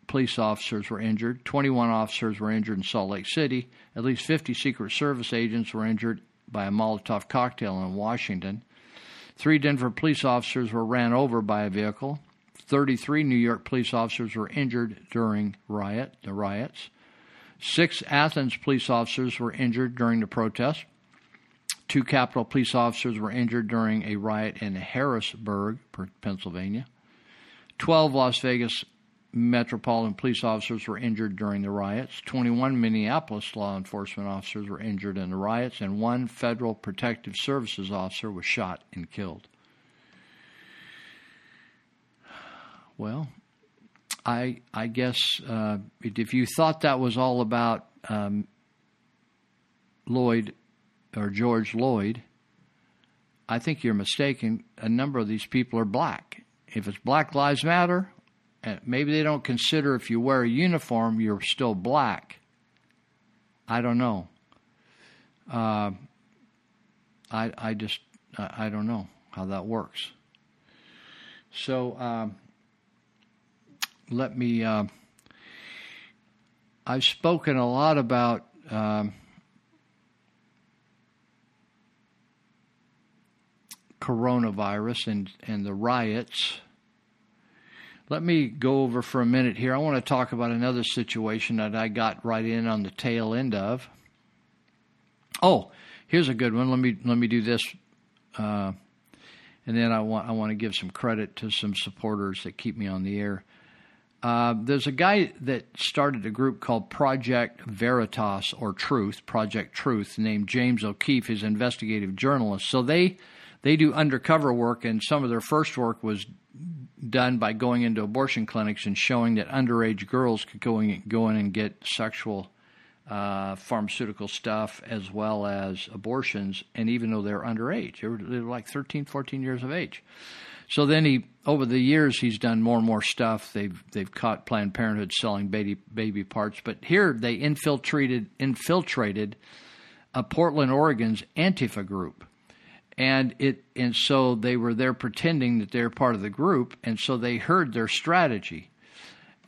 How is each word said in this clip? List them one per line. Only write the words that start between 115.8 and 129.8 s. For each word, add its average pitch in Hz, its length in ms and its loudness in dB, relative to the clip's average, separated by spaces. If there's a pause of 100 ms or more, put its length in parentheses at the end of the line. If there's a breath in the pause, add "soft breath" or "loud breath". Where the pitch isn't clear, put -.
was 104 220 -4 (840)
done 127 280 2
by 110 160 0
going 120 300 2
into 110 200 2
abortion 117 420 0
clinics 107 400 -2
and 98 120 -2
showing 117 380 2
that 107 120 0
underage 117 580 2
girls 123 380 2
could - 160 -16
go 113 220 0
in, 101 260 0
go 113 220 2
in 107 80 2
and 101 160 0
get 107 320 -4
sexual, 104 680 -4 (580 soft breath)
uh, 98 460 -4
pharmaceutical 104 720 -4
stuff 107 580 -4
as 101 240 -8
well 107 380 -2
as 98 460 -6
abortions, 104 680 -4 (140)
and 113 140 0
even 117 200 0
though 110 120 0
they're 101 180 -2
underage, 120 640 -6
they 104 80 -6
were, 117 80 -6
they 110 240 -6
were, 117 80 -6
like, 120 180 -8
thirteen, 143 380 -6
fourteen 135 360 -6
years 127 220 -4
of 131 80 -6
age. 165 320 -6 (680 loud breath)